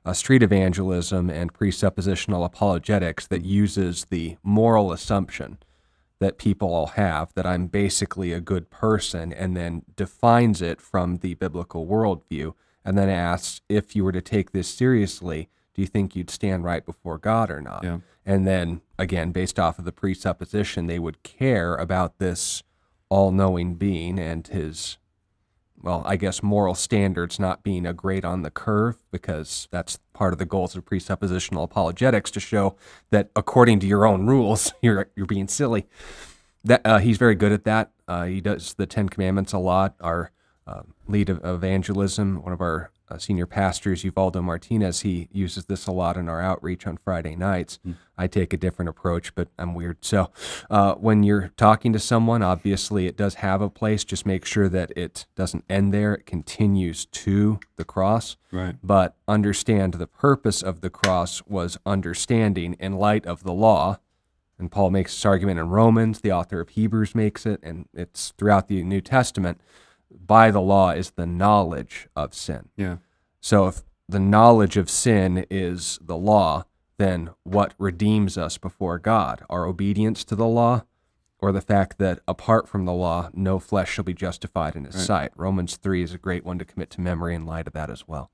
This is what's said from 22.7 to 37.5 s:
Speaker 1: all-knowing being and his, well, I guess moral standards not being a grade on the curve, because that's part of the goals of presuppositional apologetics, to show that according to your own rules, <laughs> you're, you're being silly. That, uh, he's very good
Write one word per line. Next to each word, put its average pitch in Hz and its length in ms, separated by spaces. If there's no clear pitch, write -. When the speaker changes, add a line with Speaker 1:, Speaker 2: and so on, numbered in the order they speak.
Speaker 1:
all-knowing 92 680
being 90 440
and 82 280
his, 78 500
well, 87 240
I 98 120
guess 92 260
moral 101 320
standards 95 640
not 95 240
being 90 220
a 85 80
grade 95 320
on 90 160
the 76 100
curve, 110 460
because - 600
that's - 280
part 92 220
of 80 60
the 95 60
goals 87 300
of 90 100
presuppositional 90 800
apologetics, 98 680
to - 80
show 98 360
that 104 240
according 117 460
to 98 60
your 101 180
own 101 200
rules, 131 520
<laughs> - 40
you're, 104 340
you're 98 100
being 98 220
silly. 117 380
That, - 200
uh, 110 160
he's 107 180
very 117 180
good 104 160